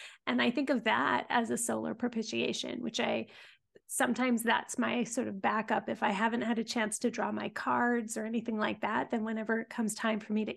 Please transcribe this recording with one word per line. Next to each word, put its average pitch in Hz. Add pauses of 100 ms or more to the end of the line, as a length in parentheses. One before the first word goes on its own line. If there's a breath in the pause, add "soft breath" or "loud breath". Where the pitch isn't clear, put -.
(280 loud breath)
And 247
I 240
think 277
of 247
that 233
as 226
a 240
solar 226
propitiation, 233
which 226
I, 233 (600 loud breath)
sometimes 240
that's -
my 233
sort 226
of 202
backup. 214
If 226
I 214
haven't 226
had 226
a 233
chance 214
to 233
draw 208
my 214
cards 240
or 220
anything 226
like 214
that, 214
then 226
whenever 220
it -
comes 220
time 220
for 214
me 214
to 214